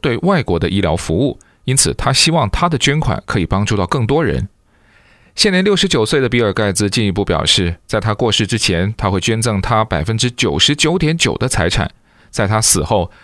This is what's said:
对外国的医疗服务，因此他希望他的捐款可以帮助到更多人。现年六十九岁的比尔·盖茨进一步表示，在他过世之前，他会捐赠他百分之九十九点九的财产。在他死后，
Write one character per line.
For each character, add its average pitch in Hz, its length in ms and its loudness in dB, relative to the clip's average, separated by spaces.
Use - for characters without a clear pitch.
对 120 160 -2
外 175 260 0
国 85 160 0
的 87 100 0
医 95 120 0
疗 82 140 0
服 87 320 0
务， - 100 -4
因 127 100 0
此 - 180 2
他 - 200 -2
希 156 180 2
望 147 180 2
他 175 200 0
的 165 80 -2
捐 147 240 0
款 - 240 -2
可 - 120 -2
以 90 80 0
帮 98 200 0
助 107 100 -2
到 95 100 0
更 113 220 -2
多 151 160 2
人。 98 240 0
现 208 160 2
年 185 100 2
六 202 140 2
十 185 100 0
九 131 200 2
岁 143 160 0
的 123 80 0
比 120 120 2
尔· 110 120 4
盖 104 180 0
茨 101 180 0
进 110 160 0
一 98 60 0
步 95 140 -2
表 80 180 0
示， 85 320 0
在 110 140 -2
他 110 140 0
过 113 180 0
世 104 160 0
之 113 100 -2
前， 95 380 -2
他 104 140 -2
会 95 100 0
捐 113 220 -2
赠 113 180 -2
他 110 240 0
百 82 220 -4
分 110 120 -2
之 120 140 -2
九 90 260 -2
十 110 160 4
九 160 240 0
点 165 200 0
九 107 200 0
的 127 120 -2
财 85 200 0
产。 - 220 -2
在 104 180 -2
他 110 140 0
死 95 200 2
后， 87 300 0